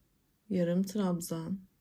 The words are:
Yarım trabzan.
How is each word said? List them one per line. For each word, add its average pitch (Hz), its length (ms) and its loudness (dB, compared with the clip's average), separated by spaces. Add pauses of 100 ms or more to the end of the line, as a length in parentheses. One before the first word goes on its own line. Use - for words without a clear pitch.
(500)
Yarım 180 340 2
trabzan. 175 760 -2 (220)